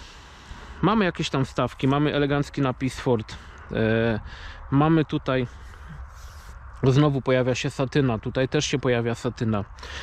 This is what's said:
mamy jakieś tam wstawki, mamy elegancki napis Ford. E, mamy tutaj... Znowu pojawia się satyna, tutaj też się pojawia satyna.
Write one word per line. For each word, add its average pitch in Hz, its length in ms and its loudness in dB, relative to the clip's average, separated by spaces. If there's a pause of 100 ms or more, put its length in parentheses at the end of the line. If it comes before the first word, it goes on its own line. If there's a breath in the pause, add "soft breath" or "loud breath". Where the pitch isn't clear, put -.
(840 loud breath)
mamy 214 220 4
jakieś 165 260 -2
tam 135 140 2
wstawki, - 440 0
mamy 143 260 2
elegancki 143 460 0
napis 131 400 -2
Ford. 117 360 0 (360 loud breath)
E, 113 480 2 (500 loud breath)
mamy 151 340 6
tutaj... 131 420 -2 (1400 loud breath)
Znowu 139 400 4
pojawia 127 320 4
się 135 160 -2
satyna, 131 480 2
tutaj 131 300 0
też 151 180 0
się 139 120 0
pojawia 117 360 2
satyna. 110 500 0 (380 loud breath)